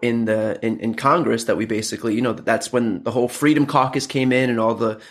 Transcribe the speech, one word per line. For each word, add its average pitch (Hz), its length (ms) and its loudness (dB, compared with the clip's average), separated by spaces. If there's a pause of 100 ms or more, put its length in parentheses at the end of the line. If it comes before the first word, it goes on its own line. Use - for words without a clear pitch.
in 117 220 2
the, 110 380 0
in, 113 180 -2
in 113 120 -2
Congress 135 520 0
that 92 120 0
we 107 80 -2
basically, 107 480 -4
you 117 80 -2
know, 120 120 0
that's 113 380 -2
when 117 320 0
the 110 80 -4
whole 120 160 0
Freedom 147 380 2
Caucus 135 400 0
came 131 260 0
in 127 200 2
and 113 80 0
all 113 160 2
the, 110 240 -2 (120)